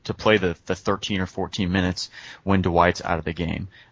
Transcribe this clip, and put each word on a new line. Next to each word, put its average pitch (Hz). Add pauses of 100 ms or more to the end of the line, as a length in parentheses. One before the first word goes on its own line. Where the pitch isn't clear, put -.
to 107
play 107
the, 90 (100)
the 95
thirteen 98
or 92
fourteen 90
minutes 90 (340)
when 98
Dwight's 87
out 87
of 80
the 87
game." 82 (240)